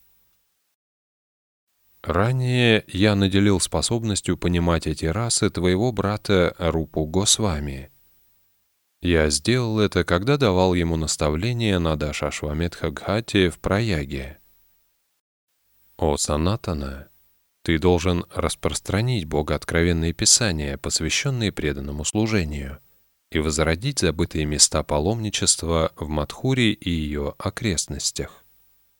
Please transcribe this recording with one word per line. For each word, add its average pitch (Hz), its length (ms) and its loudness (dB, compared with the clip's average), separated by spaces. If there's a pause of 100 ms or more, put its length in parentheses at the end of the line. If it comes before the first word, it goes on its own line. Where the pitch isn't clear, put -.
(2000)
Ранее 120 840 2
я 101 280 2
наделил 98 440 4
способностью 95 800 -2
понимать 85 480 2
эти 78 200 -4
расы 104 440 0
твоего 92 420 2
брата 98 680 0
Рупу 80 460 -2
Госвами. 76 840 -2 (1120)
Я 80 300 4
сделал 110 480 0
это, 92 240 2
когда 101 340 2
давал 92 380 4
ему 82 200 2
наставление 90 840 0
на 80 160 2
Дашашвамедха 76 960 -4
Гхате 95 580 0
в - 100 -10
Праяге. 73 800 -2 (1600)
О 76 200 2
Санатана, 73 920 -2 (540)
ты 80 160 2
должен 87 520 2
распространить 95 920 -2
богооткровенные 82 880 0
писания, 76 640 0
посвящённые 110 760 -2
преданному 71 520 -4
служению, 76 760 -2 (520)
и 80 80 2
возродить 80 600 0
забытые 82 460 0
места 76 360 2
паломничества 82 1160 0
в 78 100 -8
Мадхуре 107 640 0
и - 180 -6
её 73 480 -4
окрестностях. - 1080 -6 (540)